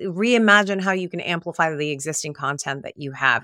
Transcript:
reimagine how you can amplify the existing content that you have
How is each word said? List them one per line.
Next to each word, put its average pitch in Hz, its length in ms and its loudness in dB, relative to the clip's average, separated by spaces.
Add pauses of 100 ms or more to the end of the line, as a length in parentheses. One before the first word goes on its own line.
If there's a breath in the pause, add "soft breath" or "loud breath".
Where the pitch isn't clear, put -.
reimagine 202 800 4
how 190 100 0
you 185 160 -2
can 175 120 -8
amplify 165 540 -2
the 151 160 -2
existing 147 440 -6
content 139 480 -6
that - 160 -14
you 139 140 -8
have 135 320 2